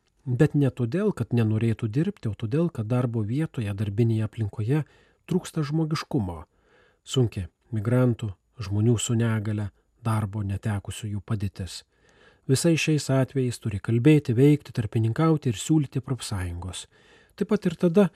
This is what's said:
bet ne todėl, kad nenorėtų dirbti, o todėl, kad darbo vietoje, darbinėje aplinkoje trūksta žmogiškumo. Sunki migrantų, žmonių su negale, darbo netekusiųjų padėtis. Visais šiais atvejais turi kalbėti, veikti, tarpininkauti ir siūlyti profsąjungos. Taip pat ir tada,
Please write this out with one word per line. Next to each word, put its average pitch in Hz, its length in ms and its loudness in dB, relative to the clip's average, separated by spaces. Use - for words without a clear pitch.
bet 131 300 2
ne 143 120 4
todėl, 143 480 0
kad - 160 -4
nenorėtų 113 560 2
dirbti, 147 400 -2
o 104 80 -4
todėl, 143 340 -2
kad 107 220 -6
darbo 120 320 0
vietoje, 117 480 -4
darbinėje 110 560 0
aplinkoje 113 560 -2
trūksta 165 360 -2
žmogiškumo. 147 760 -4
Sunki 107 400 0
migrantų, 113 600 0
žmonių 107 400 2
su - 160 -2
negale, 107 560 -2
darbo 107 400 -2
netekusiųjų 101 800 -6
padėtis. 101 640 -8
Visais 151 320 2
šiais 156 320 0
atvejais 131 480 0
turi 101 240 -4
kalbėti, 131 480 4
veikti, 143 400 4
tarpininkauti 120 800 0
ir 101 80 -4
siūlyti 151 400 0
profsąjungos. 90 840 -6
Taip - 160 -4
pat 208 160 0
ir 170 80 0
tada, 180 300 4